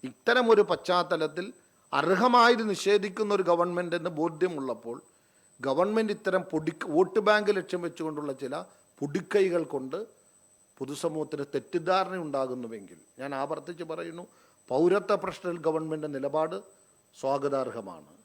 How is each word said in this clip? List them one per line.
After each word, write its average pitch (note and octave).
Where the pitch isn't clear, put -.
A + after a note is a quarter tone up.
ഇത്തരം A#3
ഒരു G#3
പശ്ചാത്തലത്തിൽ F3
അർഹമായത് A3
നിഷേധിക്കുന്ന G3+
ഒരു F#3+
ഗവൺമെന്റ് F3
എന്ന് E3+
ബോധ്യമുള്ളപ്പോൾ D3
ഗവൺമെന്റ് G3+
ഇത്തരം F#3
പൊടി-, D#3
വോട്ട് F#3
ബാങ്ക് G#3
ലക്ഷ്യം F3+
വെച്ചുകൊണ്ടുള്ള D3+
ചില C3+
പൊടിക്കൈകൾ F3
കൊണ്ട് D3
പൊതുസമൂഹത്തിന് D3
തെറ്റിദ്ധാരണ F3+
ഉണ്ടാകുന്നുവെങ്കിൽ, B2+
ഞാൻ C#3
ആവർത്തിച്ച് D#3
പറയുന്നു, E3
പൗരത്വ F3
പ്രശ്നത്തിൽ F3
ഗവൺമെന്റ് D#3
നിലപാട് C#3+
സ്വാഗതാർഹമാണ്. C3+